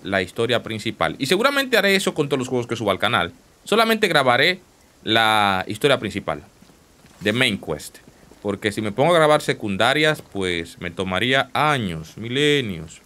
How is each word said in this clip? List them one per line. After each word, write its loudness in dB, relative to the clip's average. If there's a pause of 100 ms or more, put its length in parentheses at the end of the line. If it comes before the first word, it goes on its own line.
la 0
historia -2
principal. -4
Y -4
seguramente 0
haré 4
eso 0
con -2
todos -2
los -6
juegos -2
que -6
suba 0
al 0
canal. 0 (320)
Solamente 2
grabaré 2 (420)
la 2
historia 2
principal -6 (800)
de 0
Main 0
Quest. -10 (440)
Porque -2
si -6
me -4
pongo 2
a 4
grabar 4
secundarias, 0
pues -4
me -6
tomaría 0
años, -2
milenios. -2